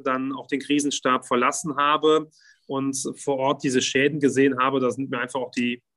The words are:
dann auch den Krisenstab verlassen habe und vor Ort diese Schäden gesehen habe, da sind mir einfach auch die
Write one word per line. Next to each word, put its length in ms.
dann 280
auch 140
den 140
Krisenstab 640
verlassen 500
habe 540
und 300
vor 220
Ort 260
diese 180
Schäden 380
gesehen 400
habe, 180
da 140
sind 180
mir 80
einfach 220
auch 100
die 320